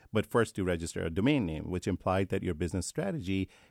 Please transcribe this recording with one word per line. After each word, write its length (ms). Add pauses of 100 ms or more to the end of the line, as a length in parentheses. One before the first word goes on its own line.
(140)
but 120
first 300
to 80
register 400
a 60
domain 360
name, 240
which 180
implied 420
that 140
your 100
business 320
strategy 640 (220)